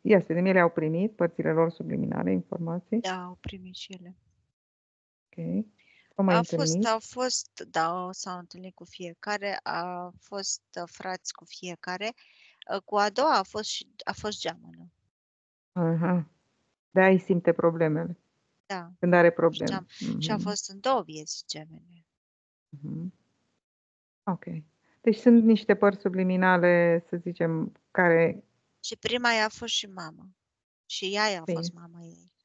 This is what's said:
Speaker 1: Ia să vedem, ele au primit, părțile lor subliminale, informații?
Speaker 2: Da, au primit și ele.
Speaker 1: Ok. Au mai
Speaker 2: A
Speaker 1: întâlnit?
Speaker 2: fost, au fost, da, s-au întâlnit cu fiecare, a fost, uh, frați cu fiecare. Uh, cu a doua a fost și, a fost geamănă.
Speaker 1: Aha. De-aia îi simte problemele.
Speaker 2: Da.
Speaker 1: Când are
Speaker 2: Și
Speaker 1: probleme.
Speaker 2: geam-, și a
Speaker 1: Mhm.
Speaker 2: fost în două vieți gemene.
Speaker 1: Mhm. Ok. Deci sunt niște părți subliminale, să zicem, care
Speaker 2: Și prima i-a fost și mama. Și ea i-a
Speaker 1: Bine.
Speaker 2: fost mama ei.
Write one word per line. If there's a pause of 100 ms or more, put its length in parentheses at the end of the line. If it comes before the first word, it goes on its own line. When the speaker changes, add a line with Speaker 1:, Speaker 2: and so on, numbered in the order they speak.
Speaker 1:
Ia
să
vedem,
ele
au
primit,
părțile
lor
subliminale,
informații?
Speaker 2:
Da,
au
primit
și
ele. (1080)
Speaker 1:
Ok. (500)
Au
mai
Speaker 2:
A
Speaker 1:
întâlnit?
Speaker 2:
fost,
au
fost,
da,
s-au
întâlnit
cu
fiecare,
a (100)
fost, (200)
uh,
frați
cu
fiecare. (640)
Uh,
cu
a
doua
a
fost
și, (160)
a
fost
geamănă. (840)
Speaker 1:
Aha. (680)
De-aia
îi
simte
problemele. (500)
Speaker 2:
Da.
Speaker 1:
Când
are
Speaker 2:
Și
Speaker 1:
probleme.
Speaker 2:
geam-,
și
a
Speaker 1:
Mhm.
Speaker 2:
fost
în
două
vieți
gemene. (640)
Speaker 1:
Mhm. (1080)
Ok. (560)
Deci
sunt
niște
părți
subliminale,
să
zicem, (180)
care (400)
Speaker 2:
Și
prima
i-a
fost
și
mama. (580)
Și
ea
i-a
Speaker 1:
Bine.
Speaker 2:
fost
mama
ei. (120)